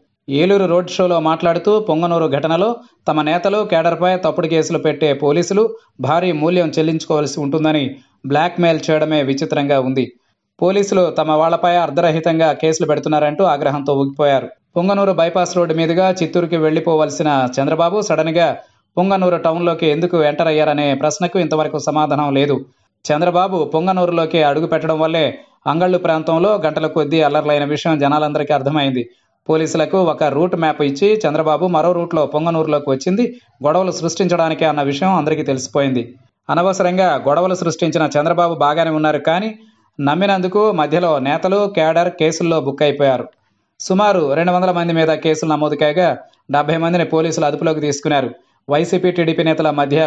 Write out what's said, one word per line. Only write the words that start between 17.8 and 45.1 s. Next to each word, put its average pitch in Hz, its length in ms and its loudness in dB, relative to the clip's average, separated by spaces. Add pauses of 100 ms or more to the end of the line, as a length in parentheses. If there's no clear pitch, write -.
సడన్గా 165 480 0 (480)
పొంగనూరు 185 400 2
టౌన్లోకి 165 500 0
ఎందుకు 175 360 0
ఎంటర్ 151 280 0
అయ్యారనే 147 440 0
ప్రశ్నకు 151 440 -2
ఇంతవరకు 156 400 -2
సమాధానం 147 560 -2
లేదు. 139 220 2 (480)
చంద్రబాబు 175 540 0 (160)
పొంగనూరులోకి 170 680 0
అడుగు 147 240 2
పెట్టడం 160 320 -2
వల్లే 160 260 0 (420)
అంగళ్ళు 175 320 0
ప్రాంతంలో 165 520 0 (160)
గంటల 156 200 -2
కొద్దీ 156 340 0
అల్లర్లైన 147 440 2
విషయం 151 340 0
జనాలందరికీ 147 540 0
అర్థమైంది. 139 520 0 (440)
పోలీసులకు 160 500 0
ఒక 160 260 0
రూట్ 170 320 0
మ్యాప్ 156 260 0
ఇచ్చి 143 260 0 (160)
చంద్రబాబు 156 420 0
మరో 170 260 2
రూట్లో 170 340 -2
పొంగనూరులోకి 151 640 -2
వచ్చింది 185 360 0 (400)
గొడవలు 180 240 2
సృష్టించడానికే 165 760 0
అన్న 147 160 0
విషయం 143 320 0
అందరికీ 151 280 0
తెలిసిపోయింది. 131 640 -2 (460)
అనవసరంగా 185 580 2 (200)
గొడవలు 180 260 2
సృష్టించిన 165 500 -2 (120)
చంద్రబాబు 170 380 0
బాగానే 160 360 0
ఉన్నారు, 156 280 0
కానీ 175 320 -2 (480)
నమ్మినందుకు 185 760 0
మధ్యలో 160 460 0
నేతలు, 185 580 0
కేడర్ 165 340 2 (100)
కేసుల్లో 160 400 0
బుక్ 139 220 -4
అయిపోయారు. 139 440 2 (540)
సుమారు 190 540 2
రెండు 170 180 0
వందల 185 180 0
మంది 170 220 -2
మీద 160 180 2 (140)